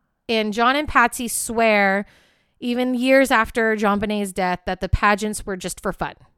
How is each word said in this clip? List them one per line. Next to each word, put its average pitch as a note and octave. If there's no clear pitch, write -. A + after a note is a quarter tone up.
And A3
John A#3+
and D4+
Patsy A#3+
swear, G#3
even B3
years C4
after A3
JonBenét's G#3
death, F3+
that F#3
the F#3
pageants G#3+
were G3
just F3+
for G3
fun. -